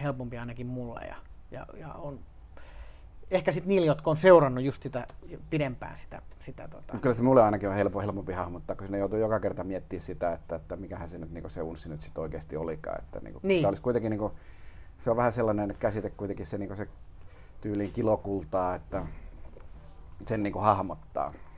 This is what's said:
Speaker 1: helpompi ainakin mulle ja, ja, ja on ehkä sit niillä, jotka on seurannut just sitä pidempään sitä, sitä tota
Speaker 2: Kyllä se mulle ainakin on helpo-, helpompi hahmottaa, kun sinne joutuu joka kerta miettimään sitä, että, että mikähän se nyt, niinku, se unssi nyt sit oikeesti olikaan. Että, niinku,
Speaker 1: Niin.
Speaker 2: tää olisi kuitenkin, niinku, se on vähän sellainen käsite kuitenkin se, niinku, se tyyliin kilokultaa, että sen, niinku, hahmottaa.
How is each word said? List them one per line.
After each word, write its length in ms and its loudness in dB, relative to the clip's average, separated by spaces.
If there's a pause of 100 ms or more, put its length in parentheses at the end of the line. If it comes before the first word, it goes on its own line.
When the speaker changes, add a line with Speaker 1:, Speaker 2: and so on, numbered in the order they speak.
Speaker 1:
helpompi 360 -4
ainakin 280 -8
mulle 340 -6
ja, 160 -10 (340)
ja, 160 -10 (120)
ja 140 -12
on 260 -10 (1120)
ehkä 220 4
sit 140 0
niillä, 200 6
jotka 240 4
on 60 6
seurannut 480 10
just 180 -2
sitä 240 -6 (440)
pidempään 460 -2
sitä, 260 -12 (180)
sitä 280 -12
tota 300 -8
Speaker 2:
Kyllä 160 4
se 80 2
mulle 200 12
ainakin 260 6
on 60 0
helpo-, 260 4
helpompi 320 -2
hahmottaa, 440 -4
kun 100 -10
sinne 120 -4
joutuu 200 0
joka 220 2
kerta 240 -2
miettimään 380 -6
sitä, 300 -2
että, 240 -6
että 200 -10
mikähän 320 -10
se 100 -12
nyt, 140 -10
niinku, 160 -10
se 140 -6
unssi 260 -8
nyt 120 -8
sit 180 -10
oikeesti 380 -6
olikaan. 420 -4
Että, 220 -10
niinku, 220 -12
Speaker 1:
Niin. 200 4
Speaker 2:
tää 60 4
olisi 140 -2
kuitenkin, 280 0
niinku, 220 -2 (680)
se 120 -2
on 60 4
vähän 160 4
sellainen 460 0
käsite 320 0
kuitenkin 360 -6
se, 120 -6
niinku, 180 -6
se 120 -6 (720)
tyyliin 320 -2
kilokultaa, 840 0
että 280 -6 (1300)
sen, 140 0
niinku, 160 -2
hahmottaa. 720 2 (260)